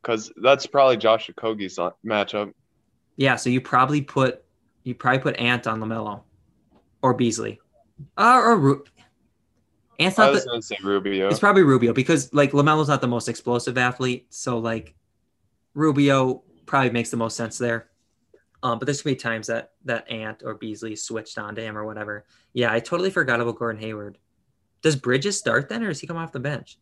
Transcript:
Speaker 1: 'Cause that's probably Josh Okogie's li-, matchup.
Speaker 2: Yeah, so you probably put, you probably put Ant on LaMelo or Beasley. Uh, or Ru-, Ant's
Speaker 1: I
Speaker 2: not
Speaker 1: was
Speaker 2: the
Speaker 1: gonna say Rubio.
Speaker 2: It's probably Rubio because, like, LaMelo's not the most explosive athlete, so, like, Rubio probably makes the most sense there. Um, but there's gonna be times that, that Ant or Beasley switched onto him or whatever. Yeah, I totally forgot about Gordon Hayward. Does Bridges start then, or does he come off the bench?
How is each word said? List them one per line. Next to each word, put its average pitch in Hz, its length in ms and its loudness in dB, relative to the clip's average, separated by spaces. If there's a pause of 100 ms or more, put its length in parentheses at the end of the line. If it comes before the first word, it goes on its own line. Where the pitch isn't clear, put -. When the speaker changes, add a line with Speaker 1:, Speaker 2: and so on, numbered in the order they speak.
Speaker 1:
'Cause 110 300 -4 (100)
that's 135 240 4
probably 131 300 4
Josh 110 320 2
Okogie's 107 500 -8
li-, 87 120 -2 (140)
matchup. 104 480 -2 (640)
Speaker 2:
Yeah, 135 200 2
so - 140 -4
you 127 100 2
probably 131 400 2
put, 131 420 -2 (420)
you 123 100 -8
probably 131 260 0
put 135 160 -2
Ant 120 300 0
on 110 140 -4
LaMelo 110 420 -8 (800)
or 127 120 4
Beasley. 110 460 -2 (560)
Uh, 247 260 6
or 226 140 6
Ru-, 139 280 2 (1120)
Ant's 185 200 0
Speaker 1:
I 214 60 8
Speaker 2:
not 139 80 6
Speaker 1:
was - 120 2
Speaker 2:
the 127 60 -10
Speaker 1:
gonna 117 120 -4
say 104 200 -10
Rubio. 98 460 0
Speaker 2:
It's 104 100 2
probably 196 240 6
Rubio 127 300 4
because, 135 420 0
like, 143 180 4
LaMelo's 147 360 4
not 139 120 2
the 127 60 -2
most 120 220 -2
explosive 120 500 -2
athlete, 123 520 -2
so, 123 280 -6
like, 113 360 -6 (800)
Rubio 139 680 2 (240)
probably 131 240 2
makes 117 200 -2
the 123 60 -4
most 113 200 -2
sense 113 220 -8
there. 117 320 -4 (720)
Um, 117 140 0
but 127 80 -6
there's 139 160 -2
gonna 143 120 -2
be - 60 -12
times 113 280 -6
that, 113 240 -6 (120)
that 117 260 -6
Ant 110 340 -10
or 117 100 -10
Beasley 107 420 -10
switched 110 420 -10
onto 104 220 -10
him 110 160 -10
or 107 80 -8
whatever. 107 400 -12 (300)
Yeah, 120 180 2
I 117 80 2
totally 180 300 -4
forgot 131 300 0
about 117 160 -4
Gordon 113 240 -6
Hayward. 104 380 -12 (600)
Does 156 160 2
Bridges 139 420 0
start 127 300 0
then, 226 160 -6
or 208 40 -4
does 151 120 -6
he - 60 -14
come 165 100 -10
off 165 160 -10
the 135 80 -10
bench? 135 420 -10